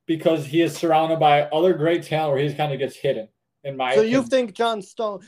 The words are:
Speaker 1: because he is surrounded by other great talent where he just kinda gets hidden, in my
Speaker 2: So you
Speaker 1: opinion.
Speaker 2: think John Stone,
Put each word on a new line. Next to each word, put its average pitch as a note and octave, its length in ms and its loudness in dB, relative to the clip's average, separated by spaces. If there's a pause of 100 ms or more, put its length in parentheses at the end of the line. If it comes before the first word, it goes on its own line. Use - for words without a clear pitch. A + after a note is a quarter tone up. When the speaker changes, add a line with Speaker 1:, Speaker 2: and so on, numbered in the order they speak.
Speaker 1:
because D#3+ 400 0
he D#3 160 0
is D3+ 120 0
surrounded D#3+ 460 0
by D3 220 6
other E3+ 320 2
great E3 280 0
talent D3+ 300 -2
where C3+ 80 0
he D3 60 0
just C#3+ 100 -6
kinda D3 220 -4
gets C3+ 180 -6
hidden, A2+ 320 -4 (360)
in C#3 120 -10
my B2+ 180 -2
Speaker 2:
So G#3+ 60 6
you A#3 200 2
Speaker 1:
opinion. A#3+ 100 -8
Speaker 2:
think B3 240 0
John A#3 260 -2
Stone, G3+ 480 -8